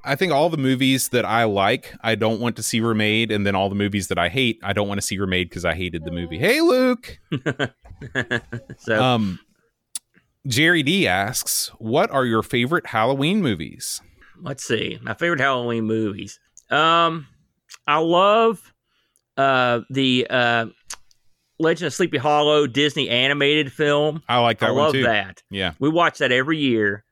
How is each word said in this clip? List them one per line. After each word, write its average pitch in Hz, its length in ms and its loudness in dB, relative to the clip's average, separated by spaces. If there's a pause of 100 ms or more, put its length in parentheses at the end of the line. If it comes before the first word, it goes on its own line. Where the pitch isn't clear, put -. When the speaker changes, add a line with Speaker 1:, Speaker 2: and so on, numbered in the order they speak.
Speaker 1:
I 139 100 -2
think 180 180 0
all 151 160 4
the 165 80 -2
movies 131 520 2
that 117 160 0
I 113 200 2
like, 101 560 0
I 113 140 0
don't 110 240 -2
want 117 180 -2
to 113 60 -10
see 117 180 -2
remade, 110 500 0
and 104 140 0
then 101 100 0
all 95 140 0
the 98 60 -4
movies 101 320 -2
that 90 100 -2
I 85 120 0
hate, 120 340 -2
I 98 100 -4
don't 101 140 0
want 101 120 -4
to - 60 -6
see 95 120 -6
remade 92 340 -2
'cause 87 140 -8
I 82 100 2
hated 85 300 -6
the 85 60 -8
movie. 85 280 -8
Hey, 240 220 2
Luke. 254 580 0 (120)
Speaker 2:
<laughs> 139 400 -4 (1080)
So 113 220 0
Speaker 1:
Um, 113 380 0 (1080)
Jerry 156 360 2
D 160 240 2
asks, 98 600 -2 (100)
"What 135 340 -2
are 135 140 0
your 113 180 0
favorite 131 440 -2
Halloween 139 540 0
movies?" 92 600 -6 (400)
Speaker 2:
let's 139 240 -12
see. 110 360 -4
My 113 120 -10
favorite 170 260 -2
Halloween 120 460 -2
movies. 107 520 -4 (320)
Um, 165 580 2 (600)
I 147 120 2
love, 202 760 2 (640)
uh, 127 520 2
the, 131 400 2
uh, 120 360 2 (960)
Legend 160 280 0
of 131 60 -6
Sleepy 165 240 -2
Hollow 147 500 4
Disney 139 400 0
animated 143 640 2
film. 151 560 0
Speaker 1:
I 123 120 2
like 117 200 2
that 110 100 2
Speaker 2:
I - 40 0
Speaker 1:
one 139 120 2
Speaker 2:
love 151 80 2
Speaker 1:
too. 135 100 0
Speaker 2:
that. 101 460 -2
Speaker 1:
Yeah. 95 300 -4
Speaker 2:
We 135 80 0
watch 160 300 2
that 127 160 2
every 139 240 2
year. 110 540 0